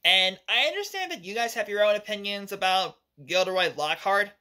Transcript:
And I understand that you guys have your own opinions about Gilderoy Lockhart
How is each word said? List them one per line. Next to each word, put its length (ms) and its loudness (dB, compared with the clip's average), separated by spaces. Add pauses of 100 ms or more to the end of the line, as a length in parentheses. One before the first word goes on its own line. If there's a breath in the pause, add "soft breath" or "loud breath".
And 440 4
I 200 0
understand 440 -6
that 140 -10
you 100 -8
guys 200 -4
have 120 -4
your 160 0
own 120 4
opinions 580 -6
about 420 0 (300)
Gilderoy 500 2
Lockhart 640 0